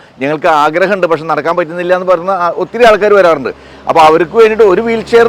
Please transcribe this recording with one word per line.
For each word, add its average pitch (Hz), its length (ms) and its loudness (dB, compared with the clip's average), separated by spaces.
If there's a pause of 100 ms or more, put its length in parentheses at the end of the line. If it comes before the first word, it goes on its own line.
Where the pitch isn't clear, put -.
(220)
ഞങ്ങൾക്ക് 151 260 -4 (140)
ആഗ്രഹമുണ്ട് 180 480 -2
പക്ഷെ 160 220 -4
നടക്കാൻ 151 260 -2
പറ്റുന്നില്ല" 175 400 -4
എന്ന് 185 140 -6
പറഞ്ഞ 180 200 -2 (120)
ആ, 170 40 -2 (140)
ഒത്തിരി 226 280 -2
ആൾക്കാർ 208 280 2
വരാറുണ്ട്. 156 340 0 (360)
അപ്പോൾ - 200 2
അവർക്ക് 165 320 0
വേണ്ടിയിട്ട് 220 320 4
ഒരു 180 160 0
വീൽ 226 140 -4 (100)
ചെയർ 233 160 4